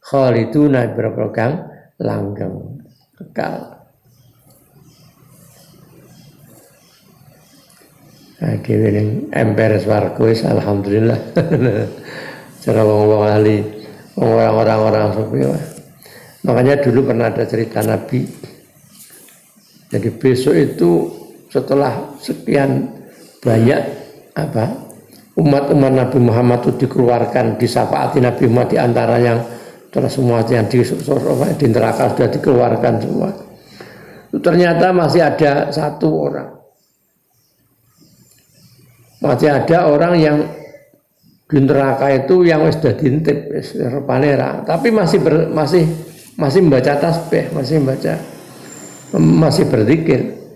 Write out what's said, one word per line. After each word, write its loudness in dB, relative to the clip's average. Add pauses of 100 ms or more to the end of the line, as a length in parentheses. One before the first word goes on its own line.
Khaliduna, 2
pira-pira -4
kang -2 (500)
langgeng, -8 (320)
kekal. -12 (4000)
Nah, -4
dhewe 0
ning 0 (240)
emper 0
swarga -2
wis 2
alhamdulillah. 0 (160)
<laughs> 0 (760)
Cara 2
wong-wong 4
ahli, 2 (560)
wong 2
orang-orang, 2
orang 2 (120)
sepuh, -4
ya. 0 (960)
Makanya 2
dulu 2
pernah 0
ada -4
cerita -4
Nabi. -4 (1600)
Jadi -4 (100)
besok 2
itu 0 (400)
setelah -4
sekian -2 (480)
banyak 2 (560)
apa, -6 (480)
umat-umat 2
Nabi 0
Muhammad 2
itu -2
dikeluarkan, 0
disafaati -2
Nabi 2
Muhammad 2
di 2
antara 2
yang 2 (480)
terus -2
semua 2
yang 2
di, 2
di -2
neraka 0
sudah 0
dikeluarkan 2
semua. -4 (1040)
Ternyata 2
masih 2
ada 0
satu -2
orang. -6 (2750)
Masih 2
ada 2
orang 4
yang 4 (1080)
di 2
neraka 2
itu 4
yang 4
wis 2
sudah 0
diintip, 0
wis -8
rupane 0
ra. -2
Tapi 0
masih 2
ber-, 2
masih, 2 (480)
masih 2
membaca 4
tasbih, -2
masih -2
membaca, -2 (960)
masih 4
berzikir. 0 (200)